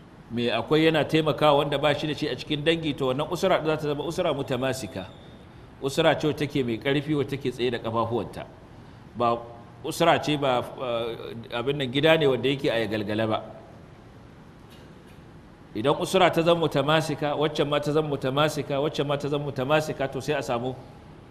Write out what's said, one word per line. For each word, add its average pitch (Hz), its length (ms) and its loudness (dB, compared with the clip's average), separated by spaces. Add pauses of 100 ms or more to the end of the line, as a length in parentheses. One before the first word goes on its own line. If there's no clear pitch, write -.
(300)
mai 120 180 -2
akwai 117 380 2
yana 156 180 4
taimakawa 151 540 4
wanda 147 200 2
ba 147 160 2
shi 151 120 -6
da 151 80 -2
shi 131 140 -4
a 127 80 -4
cikin 147 280 -4
dangi, 160 320 0
to, 135 160 -2
wannan 147 160 -4
usra 175 360 2
za 156 120 0
ta 143 60 -6
zama 147 220 -2
usra 170 280 -2
mutamasika. 127 760 -4 (760)
Usra 151 340 4
ce 156 120 0
wacce 139 100 -2
take 143 260 -2
mai 117 140 -2
ƙarfi, 139 360 0
wacce 139 160 0
take 131 220 -4
tsaye 120 180 0
da 117 80 -2
ƙafafuwanta. 110 680 -4 (720)
Ba 117 180 2 (480)
usra 160 380 4
ce 147 160 0
ba, 127 260 2 (160)
eh, 117 760 -6
abin 135 180 -2
nan 131 160 -4
gida 156 240 6
ne 156 100 4
wanda 127 220 2
yake 139 220 0
a 113 180 0
galgala 107 400 -2
ba. 107 140 -2 (2250)
Idan 135 260 2
usra 180 300 4
ta 165 120 2
zama 165 260 4
mutamasika, 147 680 0
waccan 151 320 0
ma 147 120 2
ta 147 120 -4
zama 156 240 2
mutamasika, 143 640 0
waccan 151 260 -2
ma 143 100 0
ta 139 120 -4
zama 147 220 -2
mutamasika, 139 640 0
to, 131 80 -8
sai 147 140 -2
a 139 80 -4
samu 123 320 -4 (560)